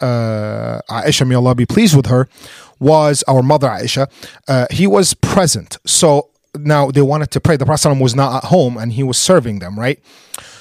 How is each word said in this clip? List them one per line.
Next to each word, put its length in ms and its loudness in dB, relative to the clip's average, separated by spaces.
uh, 880 -4
Aisha, 380 -2
may 80 0
Allah 200 2
be 100 0
pleased 300 2
with 100 4
her, 240 0
was 480 2
our 140 4
mother 260 2
Aisha. 420 -4
Uh, 220 0
he 180 0
was 260 2
present. 720 -2
So 440 2
now 340 0
they 100 2
wanted 300 0
to 80 -4
pray. 160 0
The 100 -2
Prophet 220 0
Sallallahu 80 2
Alaihi 20 -2
Wasallam 60 0
was 120 0
not 280 -2
at 60 -12
home 280 2
and 160 -6
he 100 -4
was 140 -2
serving 420 0
them, 200 -12
right? 200 -4